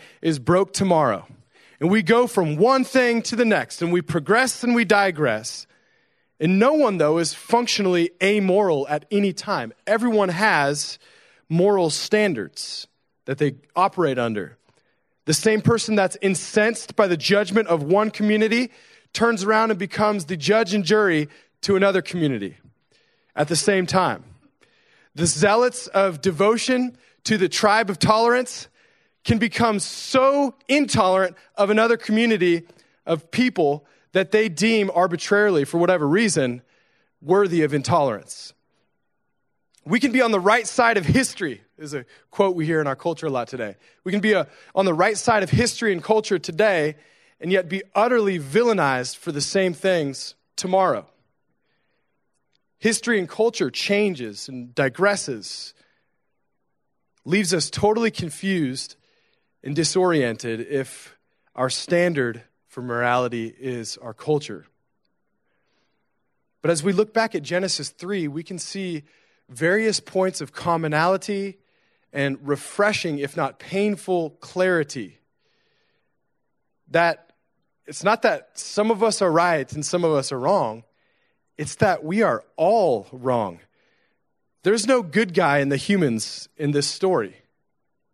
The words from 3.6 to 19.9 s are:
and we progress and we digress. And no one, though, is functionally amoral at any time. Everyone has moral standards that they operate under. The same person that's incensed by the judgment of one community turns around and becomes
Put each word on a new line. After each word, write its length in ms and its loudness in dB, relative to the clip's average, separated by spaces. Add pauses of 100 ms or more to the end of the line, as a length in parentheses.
and 100 0
we 80 2
progress 640 0
and 100 2
we 120 2
digress. 840 0 (720)
And 180 2
no 160 4
one, 240 2
though, 220 2
is 140 -2
functionally 800 0 (120)
amoral 640 2
at 240 -4
any 220 2
time. 400 -6 (120)
Everyone 440 2
has 680 0 (520)
moral 400 2
standards 1000 -4 (380)
that 120 -6
they 180 -2 (200)
operate 420 0
under. 400 -4 (680)
The 80 0
same 280 2
person 340 2
that's 260 2
incensed 720 0
by 120 4
the 100 0
judgment 500 0
of 160 2
one 260 2
community 640 0 (400)
turns 320 0
around 280 2
and 80 -4
becomes 460 -2